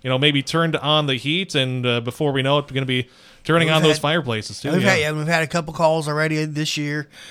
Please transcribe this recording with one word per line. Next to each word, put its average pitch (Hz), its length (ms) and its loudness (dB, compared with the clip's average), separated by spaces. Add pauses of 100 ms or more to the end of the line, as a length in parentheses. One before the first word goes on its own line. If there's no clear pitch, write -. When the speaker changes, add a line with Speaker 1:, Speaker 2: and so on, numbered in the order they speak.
Speaker 1:
you 127 80 -6
know, 127 80 0
maybe 143 240 4
turned 160 360 0
on 151 300 0
the 131 80 0
heat 160 400 -4
and, 127 300 -2
uh, 120 140 0
before 131 320 -4
we 135 100 -2
know 139 180 2
it, 143 100 -4
we're 131 60 -14
gonna 135 100 -2
be 127 240 -2 (340)
turning 165 240 2
Speaker 2:
We've 156 80 2
Speaker 1:
on 156 80 4
those 156 100 6
Speaker 2:
had, 151 80 -2
Speaker 1:
fireplaces, 127 600 -2
too. 143 100 -2
Speaker 2:
we've 180 120 2
Speaker 1:
Yeah. 196 80 4
Speaker 2:
had, 180 80 2
yeah, 151 140 0
we've 151 140 -4
had 165 160 2
a 147 40 -4
couple 165 260 -4
calls 160 340 2
already 156 380 0
this 151 320 -4
year 147 300 -4 (240)